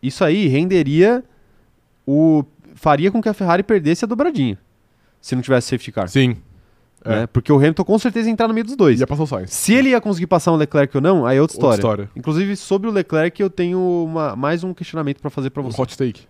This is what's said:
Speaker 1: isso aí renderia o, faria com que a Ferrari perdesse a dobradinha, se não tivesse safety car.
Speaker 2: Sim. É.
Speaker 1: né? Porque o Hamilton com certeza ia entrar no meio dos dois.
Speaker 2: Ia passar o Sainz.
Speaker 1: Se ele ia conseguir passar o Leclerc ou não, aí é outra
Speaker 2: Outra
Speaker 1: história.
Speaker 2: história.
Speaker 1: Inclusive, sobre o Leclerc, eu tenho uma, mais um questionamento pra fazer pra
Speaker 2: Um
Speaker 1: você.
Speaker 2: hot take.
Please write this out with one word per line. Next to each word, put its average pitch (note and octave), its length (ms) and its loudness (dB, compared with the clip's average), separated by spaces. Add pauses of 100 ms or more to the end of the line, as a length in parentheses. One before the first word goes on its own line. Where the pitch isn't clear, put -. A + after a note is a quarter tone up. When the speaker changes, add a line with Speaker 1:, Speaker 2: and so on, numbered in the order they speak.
Speaker 1:
isso C3+ 220 -4
aí F3 240 2
renderia F3 760 2 (800)
o, D3+ 380 4 (300)
faria D#3 360 2
com A3 120 -2
que A3 60 0
a G#3+ 40 0
Ferrari F#3 300 0
perdesse F3 420 0
a G#3+ 40 -6
dobradinha, A3+ 500 -2 (640)
se - 140 -8
não B2+ 60 -2
tivesse B2+ 280 0
safety A#2 240 -6
car. F#2+ 160 -4
Speaker 2:
Sim. B2+ 280 2 (680)
É. - 60 -6 (100)
Speaker 1:
né? A#2 60 -4
Porque - 260 -2
o D3 40 6
Hamilton D3+ 280 2
com G#3+ 140 0
certeza A3+ 300 -2
ia A#3 40 0
entrar A3+ 160 0
no A3 60 -2
meio A3 100 -2
dos B3 120 -10
dois. C#3+ 240 4
Speaker 2:
Ia C3+ 60 2
passar D3 180 -4
o - 20 -6
Sainz. G2 260 -8
Speaker 1:
Se - 220 0
ele C4 160 4
ia A#3+ 100 2
conseguir F3+ 280 -4
passar F3 240 2
o D#3+ 40 2
Leclerc D3 400 0
ou C3+ 60 2
não, D#3+ 240 2
aí C3 100 2
é C#3 40 4
outra D#3 160 0
Speaker 2:
Outra B2+ 180 2
Speaker 1:
história. G#2 300 -2
Speaker 2:
história. G#2 120 -16
Speaker 1:
Inclusive, E3 400 -2
sobre G3 320 -4
o A3 40 -4
Leclerc, E3+ 500 -2
eu G3 80 -2
tenho F3+ 300 -4
uma, D#3+ 560 -2
mais D3+ 260 -2
um F#3 100 -6
questionamento D#3 480 -6
pra D3 100 -8
fazer C3+ 200 -6
pra C#3+ 120 -8
Speaker 2:
Um C3 80 -6
Speaker 1:
você. A2+ 120 -6
Speaker 2:
hot - 160 -6
take. B2 320 -4